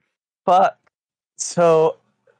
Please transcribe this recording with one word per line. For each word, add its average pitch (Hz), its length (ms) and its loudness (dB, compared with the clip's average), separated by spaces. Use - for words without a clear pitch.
But, 185 340 0
so, 160 640 -2